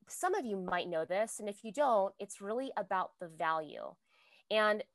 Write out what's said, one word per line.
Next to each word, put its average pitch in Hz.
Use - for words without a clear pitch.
some -
of 339
you 208
might 180
know 165
this, 196
and 214
if 202
you 220
don't, 220
it's 196
really 233
about 190
the 175
value. 160
And 214